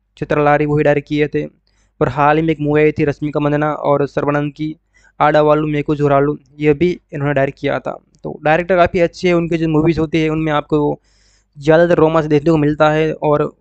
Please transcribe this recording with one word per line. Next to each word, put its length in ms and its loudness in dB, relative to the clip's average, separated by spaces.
चित्रलारी 480 0
वही 180 0
डायरेक्ट 240 0
किए 200 -2
थे, 180 -6
और 640 -8
हाल 280 2
ही 60 0
में 80 0
एक 100 -4
मूवी 200 0
आई 100 4
थी 140 -2
रश्मिका 340 -4
मंदना 340 -2
और 340 -2
सरवणन 440 -4
की, 240 -10
आडावालू 480 2
मेकू 280 -2
जोरालू, 420 0
ये 140 2
भी 260 0
इन्होंने 200 -4
डायरेक्ट 260 -2
किया 200 -4
था। 180 -8
तो 200 -12
डायरेक्टर 320 0
काफ़ी 260 2
अच्छे 260 -2
हैं, 80 2
उनके 220 -2
जो 120 -2
मूवीज़ 300 2
होती 220 -2
है 80 0
उनमें 240 -2
आपको 460 -2
ज़्यादातर 400 2
रोमांस 280 2
देखने 260 2
को 60 2
मिलता 340 2
है 240 0
और 260 0